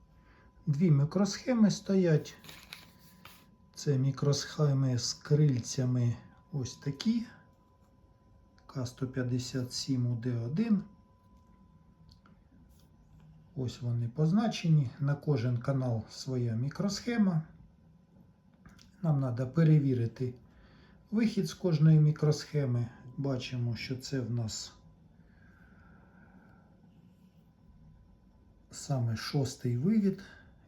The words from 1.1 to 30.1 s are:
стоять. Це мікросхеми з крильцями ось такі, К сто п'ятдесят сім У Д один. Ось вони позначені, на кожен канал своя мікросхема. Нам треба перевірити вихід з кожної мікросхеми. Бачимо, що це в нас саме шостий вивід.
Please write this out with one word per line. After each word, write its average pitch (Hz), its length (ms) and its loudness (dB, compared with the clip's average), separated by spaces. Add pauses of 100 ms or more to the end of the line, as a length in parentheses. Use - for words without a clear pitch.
стоять. 175 640 2 (1400)
Це 139 200 0
мікросхеми 135 1000 0
з - 160 -4
крильцями 123 1000 0 (380)
ось 135 220 -6
такі, 220 500 -2 (1400)
К 131 200 -6
сто - 220 -6
п'ятдесят 127 680 -4
сім 123 380 -2
У 120 40 -2
Д 120 220 -4
один. 185 460 0 (2750)
Ось 123 260 -6
вони 120 280 -2
позначені, 160 800 2 (100)
на 143 160 0
кожен 123 420 0
канал 123 520 -2
своя 123 460 -4
мікросхема. 190 840 -2 (1600)
Нам 151 180 2
треба 123 320 -2
перевірити 135 840 2 (760)
вихід 208 340 0
з - 80 -6
кожної 156 460 4
мікросхеми. 147 880 0 (300)
Бачимо, 123 580 -4
що 131 200 -8
це 131 240 -6
в 113 120 -6
нас 113 420 -6 (4000)
саме 117 460 -2
шостий 123 600 -4
вивід. 196 460 2 (440)